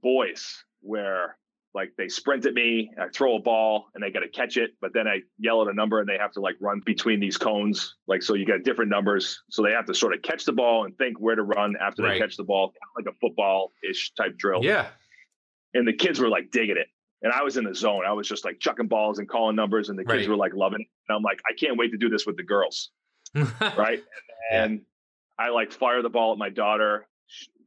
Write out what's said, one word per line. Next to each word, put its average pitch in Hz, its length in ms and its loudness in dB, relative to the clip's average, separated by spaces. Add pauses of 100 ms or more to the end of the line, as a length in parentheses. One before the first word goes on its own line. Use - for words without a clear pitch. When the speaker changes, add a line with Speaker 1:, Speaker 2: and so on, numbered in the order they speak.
Speaker 1:
boys 127 600 0 (180)
where, 95 560 -4 (380)
like, 95 220 -6
they 92 100 -6
sprint 135 380 -2
at 123 80 2
me, 117 460 0
I 90 100 -4
throw 127 260 2
a 104 60 -2
ball 110 540 2
and 104 80 -8
they 98 80 -4
gotta 90 180 -4
catch 123 280 -4
it, 117 140 0 (100)
but 92 120 -6
then 110 140 0
I 98 140 0 (180)
yell 113 220 4
at 104 60 2
a 98 60 -2
number 107 260 2
and 101 100 -2
they 98 80 0
have 104 160 -2
to, 101 80 -6
like, 92 180 -2
run 101 260 -4
between 110 340 0
these 101 180 -2
cones. 104 580 -2 (120)
Like, 95 160 0
so 110 100 0
you 98 120 0
got 95 180 2
different 117 280 0
numbers. 101 500 0 (100)
So 110 120 0
they 104 80 4
have 113 140 0
to 98 80 -4
sort 98 200 2
of 82 100 -4
catch - 220 -6
the 147 80 2
ball 117 320 4
and 95 120 -12
think 123 220 -2
where 113 160 2
to 110 80 2
run 104 360 0
after 101 220 -2
they 113 80 2
Speaker 2:
Right. 98 120 0
Speaker 1:
catch 101 140 -2
the 98 80 -10
ball, 95 280 2
kinda - 240 -20
like 117 200 -8
a - 40 -20
football-ish 95 960 0
type 95 220 -2
drill. 98 260 0
Speaker 2:
Yeah. 175 260 2 (840)
Speaker 1:
And 120 120 4
the 110 60 4
kids 165 260 0
were, 120 100 4
like, 92 220 0
digging 107 260 0
it. - 100 -2 (360)
And 117 80 2
I 131 100 2
was 139 140 -2
in 123 80 0
the 98 100 -4
zone. 101 320 0
I 101 60 0
was 104 160 -2
just, 101 160 -6
like, 87 160 -8
chucking 117 300 -2
balls 107 280 2
and 101 120 -8
calling 110 260 2
numbers, 107 340 2
and 98 80 -8
the 95 60 -6
kids 110 240 0
Speaker 2:
Right. - 20 0
Speaker 1:
were, 107 60 2
like, 95 180 0
loving 98 280 0
it. - 60 -16 (200)
And 107 80 0
I'm 107 80 -2
like, 101 260 -2
"I 113 40 -2
can't 135 240 -2
wait 120 140 2
to 110 60 -6
do 113 120 2
this 104 160 0
with 98 100 -4
the 90 80 -10
girls." 98 480 0 (420)
Speaker 2:
<laughs> - 0 -
Speaker 1:
Right? 117 720 0 (480)
Speaker 2:
Yeah. 110 140 4
Speaker 1:
And 107 160 -4 (580)
I, 117 100 0
like, 113 220 0
fire 123 300 2
the 117 80 -2
ball 113 240 2
at 101 40 -2
my 101 120 -4
daughter, 107 580 0 (200)
sh-, - 200 -20 (180)